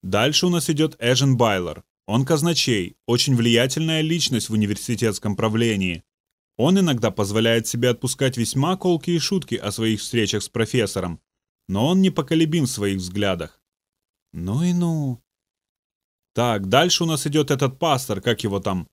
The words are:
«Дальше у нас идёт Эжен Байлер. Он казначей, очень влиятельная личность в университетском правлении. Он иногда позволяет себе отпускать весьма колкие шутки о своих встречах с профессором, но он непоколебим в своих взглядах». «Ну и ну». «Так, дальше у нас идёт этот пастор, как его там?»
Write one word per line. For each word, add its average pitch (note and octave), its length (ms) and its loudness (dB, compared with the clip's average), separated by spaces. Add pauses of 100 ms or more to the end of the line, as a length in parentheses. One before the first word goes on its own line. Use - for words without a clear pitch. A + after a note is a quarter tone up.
«Дальше A2+ 420 2
у F3+ 40 2
нас F3 200 0
идёт D3+ 300 0
Эжен B2+ 380 2
Байлер. F#2 460 0 (220)
Он A#2+ 200 0
казначей, C#3 800 0
очень B2 300 2
влиятельная C3 680 2
личность D#3 480 -2
в A2 40 -4
университетском G#2 840 -2
правлении. G#2+ 680 0 (540)
Он E3+ 220 4
иногда A#2+ 320 0
позволяет A2 560 0
себе B2 220 0
отпускать B2+ 480 -2
весьма C#3 400 -2
колкие F3 420 0
шутки E3 360 -2
о G#2 160 -4
своих A2+ 280 0
встречах G#2+ 440 -2
с - 60 -12
профессором, G2+ 720 -2 (460)
но G#2 200 0
он F#3+ 140 4
непоколебим D#3+ 640 2
в A#2+ 40 -2
своих G2+ 280 -2
взглядах». F2+ 640 -4 (720)
«Ну G2 300 -4
и F3+ 100 2
ну». D#3+ 480 -2 (1120)
«Так, A2 340 0
дальше E3 360 2
у E3 40 0
нас D#3 200 -2
идёт D3 240 0
этот C3+ 280 -2
пастор, B2+ 420 0
как A#2 220 0
его G2+ 160 0
там?» F#2 340 -4